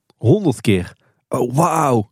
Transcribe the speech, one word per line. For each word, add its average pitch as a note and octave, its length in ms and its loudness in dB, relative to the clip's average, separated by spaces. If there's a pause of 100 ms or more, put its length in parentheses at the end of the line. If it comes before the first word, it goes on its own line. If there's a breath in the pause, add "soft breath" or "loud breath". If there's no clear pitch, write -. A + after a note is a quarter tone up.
(160)
honderd D#3+ 440 0
keer, F#2 320 -2 (360)
"Oh, B2+ 260 -4
wauw," D3 580 0